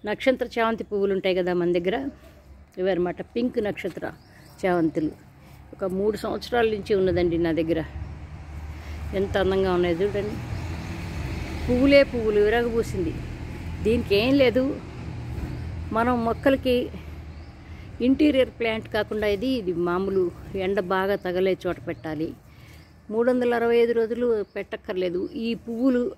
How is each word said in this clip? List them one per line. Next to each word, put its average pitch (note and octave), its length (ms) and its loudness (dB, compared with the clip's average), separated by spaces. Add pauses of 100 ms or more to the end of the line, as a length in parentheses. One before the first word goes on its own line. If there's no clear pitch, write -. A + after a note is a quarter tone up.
నక్షత్ర A#3+ 420 0 (120)
చామంతి A3+ 240 0
పువ్వులు G3+ 300 0
ఉంటాయి F#3+ 220 0
కదా F3+ 180 0
మన F3 180 2
దగ్గర, F#3+ 380 0 (680)
ఇవన్నమాట F3+ 440 0
పింక్ A#3+ 420 -2
నక్షత్ర - 480 -6 (540)
చామంతులు. E3 460 2 (600)
ఒక G3 120 -6
మూడు G3 320 0
సంవత్సరాల A3+ 480 0
నుంచి G#3+ 300 0
ఉన్నదండి F3+ 420 2
నా E3 140 2
దగ్గర. D#3+ 320 0 (1300)
ఎంత G3 220 0
అందంగా F#3+ 360 2
ఉన్నాయో F3 220 2
చూడండి. G3+ 400 -2 (1300)
పువ్వులే C#4 340 8
పువ్వులు A3 360 2
విరగబూసింది. A3 720 2 (720)
దీనికి A3 320 2
ఏం A#3 180 4
లేదు, C4 460 4 (1120)
మనం A#3 340 2
మొక్కలకి B3 640 2 (1120)
ఇంటీరియర్ C4+ 480 4
ప్లాంట్ A3 440 -4
కాకుండా G#3+ 340 0
ఇది, G3+ 200 0
ఇది G#3+ 260 0
మామూలు F3+ 580 2 (240)
ఎండ G3 240 0
బాగా F#3+ 360 0
తగలే F#3 420 0 (100)
చోట E3+ 200 -6
పెట్టాలి. D#3 460 -6 (800)
మూడు A#3 200 2
వందల A#3+ 240 2
అరవై A#3 220 4
ఐదు A#3 160 4
రోజులు A3+ 520 0 (100)
పెట్టక్కర్లేదు. F#3 800 -4
ఈ A3+ 200 -2
పువ్వులు B3 640 0